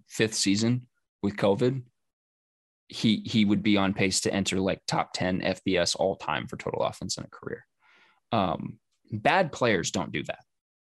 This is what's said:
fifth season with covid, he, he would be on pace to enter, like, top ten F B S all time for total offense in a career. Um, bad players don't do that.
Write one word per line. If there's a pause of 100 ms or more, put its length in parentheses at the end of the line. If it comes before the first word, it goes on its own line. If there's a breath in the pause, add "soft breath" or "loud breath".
fifth
season (340)
with
covid, (1080)
he,
he
would
be
on
pace
to
enter,
like,
top
ten
F
B
S
all
time
for
total
offense
in
a
career. (680 soft breath)
Um, (320)
bad
players
don't
do
that. (440)